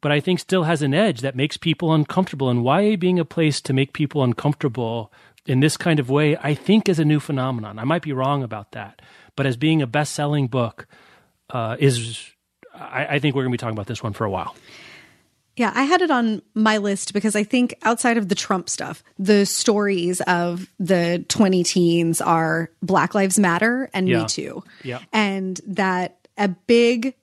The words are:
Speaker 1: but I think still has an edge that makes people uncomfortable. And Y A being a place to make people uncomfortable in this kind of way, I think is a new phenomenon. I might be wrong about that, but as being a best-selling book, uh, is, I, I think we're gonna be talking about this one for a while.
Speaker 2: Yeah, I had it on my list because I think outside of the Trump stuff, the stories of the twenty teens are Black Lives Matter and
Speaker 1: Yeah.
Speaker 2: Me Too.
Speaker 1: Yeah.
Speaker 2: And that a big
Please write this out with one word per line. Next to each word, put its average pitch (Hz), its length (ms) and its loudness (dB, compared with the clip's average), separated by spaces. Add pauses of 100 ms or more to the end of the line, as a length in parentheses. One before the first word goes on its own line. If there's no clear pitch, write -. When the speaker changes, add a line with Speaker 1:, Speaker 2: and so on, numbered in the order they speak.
Speaker 1:
but 147 100 0
I 147 80 4
think 180 200 0
still 185 240 0
has 156 180 0
an 139 120 0
edge 165 280 0
that 131 140 -4
makes 139 220 -2
people 165 360 0
uncomfortable. 151 560 0
And 120 140 0
Y 143 180 2
A 208 140 2
being 180 240 0
a 160 60 0
place 156 360 -2
to - 120 -4
make 135 200 0
people 147 300 -2
uncomfortable 120 880 -2 (340)
in 131 140 0
this 147 180 2
kind 160 220 2
of 123 100 -4
way, 147 280 2
I 147 160 -2
think 208 360 2
is 165 100 0
a 156 60 2
new 151 140 4
phenomenon. 123 600 -6
I 113 40 -8
might 160 200 0
be 151 100 -6
wrong 135 300 -2
about 110 300 -10
that, 101 280 -14 (340)
but 139 100 0
as 123 120 0
being 156 240 2
a 131 60 -2
best-selling 147 600 -2
book, 117 380 -4 (640)
uh, 117 300 -6
is, 117 420 0 (540)
I, 135 400 -8
I 143 40 2
think 135 160 0
we're 139 80 0
gonna 127 100 -2
be 117 40 -2
talking 113 180 -6
about 104 120 -8
this 113 160 -10
one 104 100 -4
for 110 120 -4
a 104 40 -2
while. 85 260 -6 (1040)
Speaker 2:
Yeah, 233 180 0
I 269 80 2
had 339 180 2
it 330 100 2
on 226 300 0 (120)
my 220 240 2
list 202 360 -2
because 208 220 0
I 254 80 2
think 247 400 0
outside 233 340 2
of 202 120 -2
the 190 60 2
Trump - 340 -4
stuff, - 340 -8 (140)
the 202 280 4
stories 196 760 0
of 175 480 -2 (100)
the 175 480 0
twenty 190 360 4
teens 170 580 2
are 160 480 0 (120)
Black 175 320 2
Lives 196 240 2
Matter 214 560 2
and 185 140 0
Speaker 1:
Yeah. 117 140 2
Speaker 2:
Me 110 60 -4
Too. - 360 -8 (200)
Speaker 1:
Yeah. 127 160 -10 (120)
Speaker 2:
And 196 560 -2
that 185 720 -4
a 202 100 0
big 233 760 2